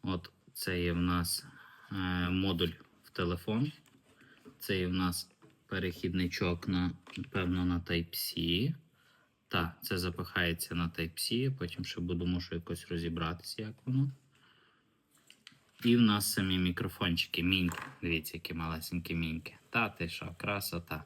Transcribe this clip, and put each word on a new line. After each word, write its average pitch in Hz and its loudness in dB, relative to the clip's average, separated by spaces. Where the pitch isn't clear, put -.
От 92 -2
це 90 -2
є 87 2
в 85 2
нас, 87 2
е, 101 -4
модуль 90 2
в - -20
телефон. 107 0
Це 98 -2
є 90 2
в 90 0
нас 92 0
перехідничок 90 0
на, 90 4
певно, 90 2
на 87 4
Type-C. 85 0
Та, 85 -2
це - -2
запихається 87 -2
на 85 0
Type-C, 117 -2
потім 90 -6
ще - -6
буду, 87 0
мушу 90 0
якось 85 -6
розібратися, 85 -4
як 107 -8
воно. 135 2
І 120 8
в 120 8
нас 104 6
самі 95 2
мікрофончики, 90 0
міньки. 90 2
Дивіться, 85 -2
які 82 -8
малесенькі 82 -4
міньки. 80 -4
Та - 0
ти 85 -6
що, - -8
красота. 85 -4